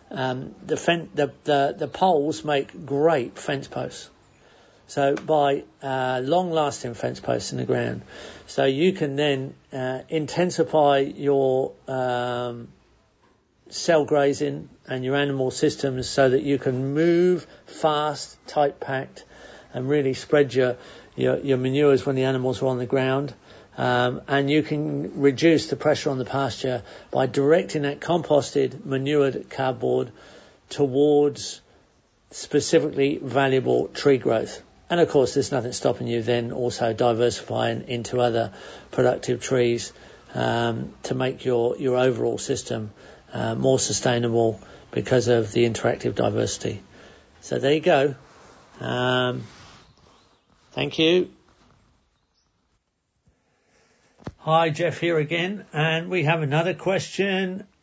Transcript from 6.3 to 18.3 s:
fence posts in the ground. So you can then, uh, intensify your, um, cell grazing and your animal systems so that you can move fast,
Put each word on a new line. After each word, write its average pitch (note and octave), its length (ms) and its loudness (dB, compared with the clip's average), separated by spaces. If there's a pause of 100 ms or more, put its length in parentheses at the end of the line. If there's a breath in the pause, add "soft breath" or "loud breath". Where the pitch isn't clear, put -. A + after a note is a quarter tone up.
fence B2 260 -6
posts - 320 -4
in - 60 -6
the B1+ 80 -4
ground. C2 380 -2 (440 loud breath)
So - 180 -2
you D3 280 2
can C#3+ 240 -4
then, C#3 380 -2 (180)
uh, C3 340 -6
intensify D#3 920 2
your, C#3 720 0 (140)
um, B2 840 -4 (1000)
cell D3+ 360 2
grazing C#3+ 640 0 (180)
and B2+ 160 -6
your C3 120 -2
animal C#3 340 0
systems C3 580 -2
so C3+ 220 4
that C3 140 2
you C#3 160 0
can C3+ 340 -2
move E3+ 540 2 (180 loud breath)
fast, D3+ 800 -2